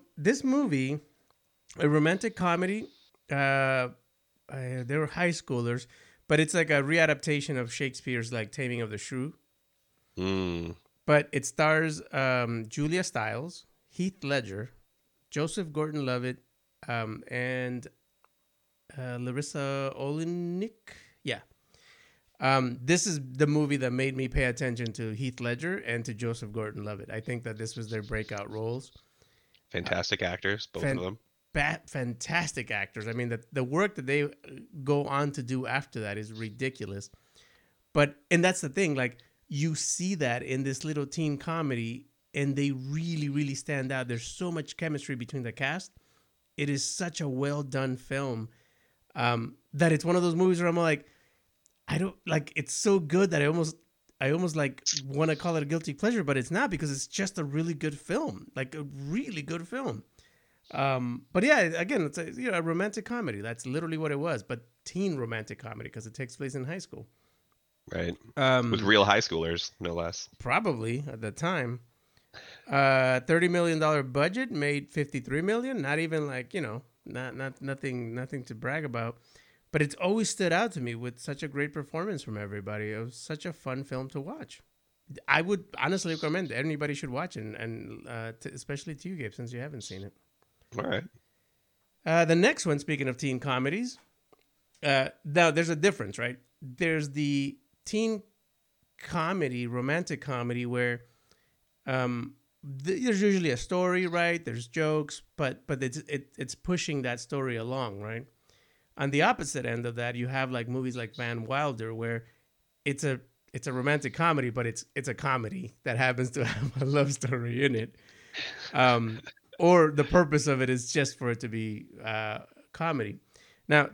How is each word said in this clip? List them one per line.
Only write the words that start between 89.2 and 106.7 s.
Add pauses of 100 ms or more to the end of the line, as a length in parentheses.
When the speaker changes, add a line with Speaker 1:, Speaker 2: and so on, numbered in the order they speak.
Speaker 1:
since
you
haven't
seen
it. (640)
Speaker 2:
All
right. (1000)
Speaker 1:
Uh,
the
next
one,
speaking
of
teen
comedies, (840)
uh, (160)
now
there's
a
difference,
right? (240)
There's
the (280)
teen (760)
comedy,
romantic
comedy
where, (840)
um, (500)
th-,
there's
usually
a
story,
right?
There's
jokes, (160)
but,
but
it's,
it,
it's
pushing